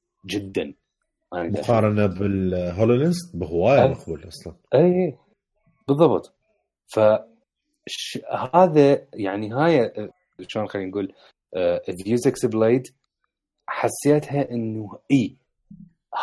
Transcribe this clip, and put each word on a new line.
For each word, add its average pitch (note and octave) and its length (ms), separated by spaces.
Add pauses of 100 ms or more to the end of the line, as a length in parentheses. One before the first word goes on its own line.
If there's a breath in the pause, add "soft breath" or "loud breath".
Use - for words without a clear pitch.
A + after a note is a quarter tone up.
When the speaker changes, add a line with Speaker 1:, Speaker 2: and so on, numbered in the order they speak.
(260)
Speaker 1:
جدًا. F#2+ 480 (600)
أنا F2 160
Speaker 2:
مقارنة G#2+ 560
بالهولولينز G2 1300
بهواية F2+ 500
Speaker 1:
أي. C3 60
Speaker 2:
مقبول E2+ 380
أصلًا. - 280 (180)
Speaker 1:
أي، F3+ 440 (720)
بالضبط. C#3+ 480 (520)
فش-، - 1300 (340)
هذا D3+ 600
يعني G#2 400
هاي، C#3+ 320
آه، G#2 280 (340)
شلون G#2+ 200
خلينا F#2+ 220
نقول، G2 240 (420 soft breath)
آه، F2 260 (220)
فيوزكس A#2+ 420
Blade A2+ 380 (840)
حسيتها C#3+ 840
إنه A2 480 (120)
إي، C3+ 260 (840)